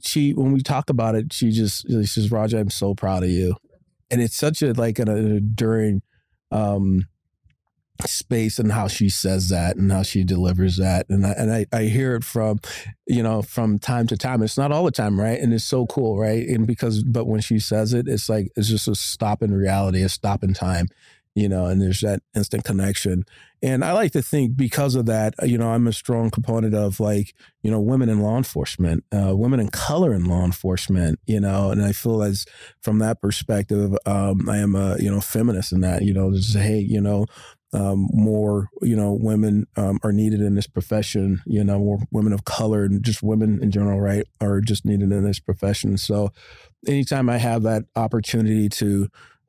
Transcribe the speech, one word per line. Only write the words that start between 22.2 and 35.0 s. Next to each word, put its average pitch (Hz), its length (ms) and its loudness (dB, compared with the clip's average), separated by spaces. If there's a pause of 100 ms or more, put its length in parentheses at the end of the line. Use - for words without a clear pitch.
instant 107 300 -2
connection. 98 640 -2 (360)
And 131 220 0
I 170 80 0
like 196 200 2
to 139 100 0
think 131 340 0
because 135 380 0
of 123 100 0
that, 110 300 0 (120)
you 120 120 2
know, 117 100 0
I'm 117 180 2
a 113 60 2
strong 117 380 -2
component 113 440 0
of, 104 260 0
like, 104 340 0 (280)
you 107 80 0
know, 110 100 2
women 123 280 2
in 104 140 2
law 110 160 0
enforcement, - 760 -2
uh, 98 240 2
women 120 240 2
in 101 80 -2
color 151 460 0
in 87 100 0
law 90 220 2
enforcement, 90 800 0
you 110 120 0
know, 98 320 0
and 104 140 0
I 101 80 0
feel 113 300 -2
as 101 240 -2 (340)
from 107 200 0
that 110 200 -2
perspective, 101 760 0 (120)
um, 98 420 0
I 104 80 0
am 101 180 2
a, 98 240 0
you 101 120 0